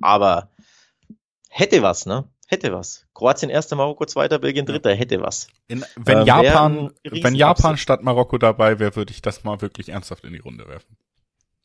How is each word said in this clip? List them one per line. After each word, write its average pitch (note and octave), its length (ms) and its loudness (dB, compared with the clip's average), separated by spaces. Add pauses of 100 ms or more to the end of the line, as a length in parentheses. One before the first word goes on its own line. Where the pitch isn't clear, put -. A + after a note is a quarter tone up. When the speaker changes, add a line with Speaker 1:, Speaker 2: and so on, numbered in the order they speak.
Speaker 1:
aber F#2+ 500 2 (960)
hätte F#3+ 340 2
was, F#2 240 -2
ne? A2+ 180 -6 (220)
Hätte A#2+ 260 -8
was. - 420 -12
Kroatien C3 340 0
Erster, D3+ 260 -4
Marokko D3 300 -4
Zweiter, C#3+ 340 -2
Belgien C#3 280 -4
Speaker 2:
Ja. C#3+ 60 -8
Speaker 1:
Dritter, B2 220 0
hätte G2+ 280 -4
was. - 240 -8 (200)
Speaker 2:
In, B2 160 -10 (140)
wenn A2 220 2
Speaker 1:
Ähm, A2 80 4
wär B2 160 6
Speaker 2:
Japan, D3+ 360 4
Speaker 1:
ein C#3+ 120 -8 (140)
Speaker 2:
wenn D3 80 -14
Speaker 1:
Riesen-Upset. C#3 260 0
Speaker 2:
Japan D#3 400 4
statt - 240 0
Marokko B2 360 0
dabei A2 400 2
wäre, G#2 180 -2
würde G#2+ 160 -6
ich - 100 -20
das - 220 -8
mal G#2 180 -8
wirklich G2+ 260 -10
ernsthaft - 360 -14
in - 80 -18
die D#2 80 -16
Runde A#1 280 -20
werfen. - 280 -20 (680)